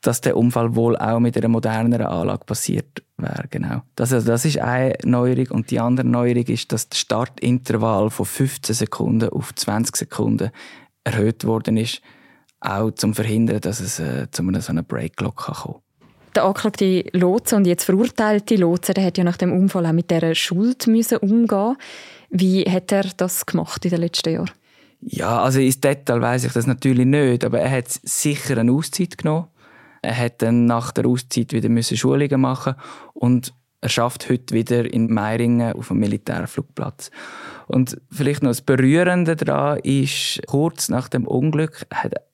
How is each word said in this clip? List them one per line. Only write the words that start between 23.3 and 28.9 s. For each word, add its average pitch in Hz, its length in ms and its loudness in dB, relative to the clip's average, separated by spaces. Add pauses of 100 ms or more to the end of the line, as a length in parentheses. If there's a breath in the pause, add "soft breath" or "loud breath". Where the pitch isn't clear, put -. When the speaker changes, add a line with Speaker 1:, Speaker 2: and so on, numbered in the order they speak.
Speaker 2:
gemacht - 400 -4
in 175 60 0
den 170 100 0
letzten 165 320 -2
Jahren? 180 160 -4 (500 soft breath)
Speaker 1:
Ja, - 440 -2
also 131 160 2
ins 131 200 2
Detail 139 420 0
weiss 123 220 0
ich 123 100 -4
das 120 120 0
natürlich 127 400 2
nicht, 135 400 2
aber - 140 0
er 123 100 0
hat 127 180 -2
sicher - 680 -4
eine 117 140 4
Auszeit 160 480 -2